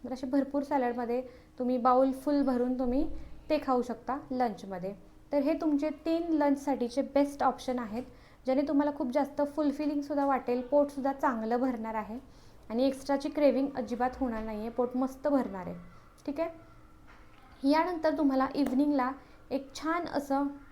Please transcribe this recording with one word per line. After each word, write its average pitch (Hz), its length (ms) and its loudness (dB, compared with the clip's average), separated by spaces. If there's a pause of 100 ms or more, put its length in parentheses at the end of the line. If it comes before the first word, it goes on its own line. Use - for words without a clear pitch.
तर 247 100 -8
असे 262 140 -6
भरपूर 277 360 0
सॅलडमध्ये 247 580 0 (380)
तुम्ही 254 180 0
बाउल 254 340 6
फुल 285 320 2
भरून 254 360 0
तुम्ही 262 320 0 (380)
ते 302 160 2
खाऊ 254 160 2
शकता 247 360 -6 (140)
लंचमध्ये. 202 640 -4 (380)
तर 285 60 2
हे 285 160 4
तुमचे 311 360 2
तीन 330 340 -2
लंचसाठीचे 277 760 0
बेस्ट 285 420 0
ऑप्शन 254 360 -2
आहेत, 226 240 -8 (420)
ज्याने 262 160 2
तुम्हाला 294 360 2
खूप 254 140 -2
जास्त 277 300 0 (140)
फुलफिलिंगसुद्धा 285 680 0
वाटेल, 254 360 0
पोटसुद्धा 285 520 2
चांगलं 240 460 0
भरणार 226 360 -2
आहे 214 240 -6 (500)
आणि 233 140 0
एक्स्ट्राची 277 460 0
क्रेव्हिंग 277 460 4
अजिबात 247 340 -2 (100)
होणार 226 240 -2
नाही 220 160 -6
आहे, 220 100 -6
पोट 240 260 0
मस्त 262 320 -2
भरणार 196 400 0
आहे, 175 80 -10 (500)
ठीक 285 140 -6
आहे. 330 100 -2 (1200)
यानंतर 320 480 2
तुम्हाला 269 380 4
इव्हनिंगला 269 560 2 (400)
एक 269 240 -6
छान 330 380 -2
असं 277 300 -2 (280)